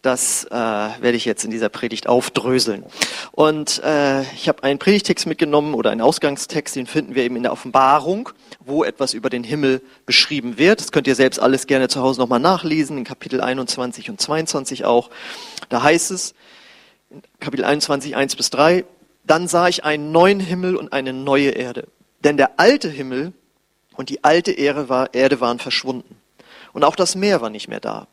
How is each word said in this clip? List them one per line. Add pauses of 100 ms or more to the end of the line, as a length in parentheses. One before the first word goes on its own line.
das,
äh,
werde
ich
jetzt
in
dieser
Predigt
aufdröseln. (460)
Und,
äh, (100)
ich
habe
einen
Predigtext
mitgenommen
oder
einen
Ausgangstext,
den
finden
wir
eben
in
der
Offenbarung, (320)
wo
etwas
über
den
Himmel (240)
beschrieben
wird.
Das
könnt
ihr
selbst
alles
gerne
zu
Hause
nochmal
nachlesen,
in
Kapitel
einundzwanzig
und
zweiundzwanzig
auch. (560)
Da
heißt
es, (800)
in (200)
Kapitel
einundzwanzig,
eins
bis
drei, (400)
„Dann
sah
ich
einen
neuen
Himmel
und
eine
neue
Erde. (380)
Denn
der
alte
Himmel (640)
und
die
alte
Erde
war,
Erde
waren
verschwunden. (560)
Und
auch
das
Meer
war
nicht
mehr
da.